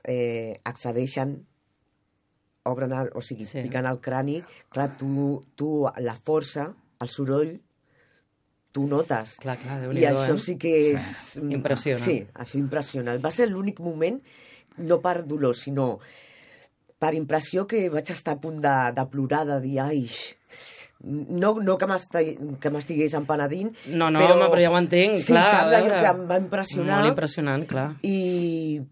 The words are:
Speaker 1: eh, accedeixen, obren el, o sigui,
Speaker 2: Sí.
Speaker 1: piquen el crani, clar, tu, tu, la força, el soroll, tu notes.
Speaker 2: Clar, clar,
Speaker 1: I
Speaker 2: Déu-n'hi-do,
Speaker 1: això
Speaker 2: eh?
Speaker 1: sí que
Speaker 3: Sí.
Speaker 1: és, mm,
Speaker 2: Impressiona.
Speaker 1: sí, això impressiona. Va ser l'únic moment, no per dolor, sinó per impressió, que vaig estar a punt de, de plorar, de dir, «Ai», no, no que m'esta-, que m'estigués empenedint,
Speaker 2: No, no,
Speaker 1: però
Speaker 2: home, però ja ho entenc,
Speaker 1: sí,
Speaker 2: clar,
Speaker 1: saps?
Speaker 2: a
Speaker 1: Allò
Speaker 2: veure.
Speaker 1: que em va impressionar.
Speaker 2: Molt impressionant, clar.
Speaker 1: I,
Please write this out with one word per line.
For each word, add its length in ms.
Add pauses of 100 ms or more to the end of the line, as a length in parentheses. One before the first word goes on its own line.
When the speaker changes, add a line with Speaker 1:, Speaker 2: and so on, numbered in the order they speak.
Speaker 1:
eh, 640
accedeixen, 720 (1300)
obren 260
el, 220
o 80
sigui, 240
Speaker 2:
Sí. 160
Speaker 1:
piquen 240
el 140
crani, 420 (260)
clar, 300
tu, 460 (100)
tu, 320 (120)
la 180
força, 580 (260)
el 80
soroll, 520 (1120)
tu 140
notes. 540
Speaker 2:
Clar, 180
clar, 200
Speaker 1:
I 80
Speaker 2:
Déu-n'hi-do, 340
Speaker 1:
això 140
Speaker 2:
eh? 40
Speaker 1:
sí 200
que 240
Speaker 3:
Sí. 120
Speaker 1:
és, 480
mm, 100
Speaker 2:
Impressiona. 520
Speaker 1:
sí, 300
això 240
impressiona. 600
Va 120
ser 180
l'únic 320
moment, 400 (580)
no 220
per 260
dolor, 300
sinó 420 (1000)
per 160
impressió, 520
que 220
vaig 220
estar 260
a 40
punt 200
de, 340
de 120
plorar, 400
de 140
dir, 200
«Ai», 300 (920)
no, 600
no 160
que 80
m'esta-, 340 (400)
que 100
m'estigués 440
empenedint, 580 (140)
Speaker 2:
No, 240
no, 100
Speaker 1:
però 160
Speaker 2:
home, 140
però 100
ja 100
ho 80
entenc, 460
Speaker 1:
sí, 80
Speaker 2:
clar, 180
Speaker 1:
saps? 220
Speaker 2:
a 60
Speaker 1:
Allò 100
Speaker 2:
veure. 140
Speaker 1:
que 80
em 180
va 80
impressionar. 640
Speaker 2:
Molt 80
impressionant, 580
clar. 360
Speaker 1:
I, 880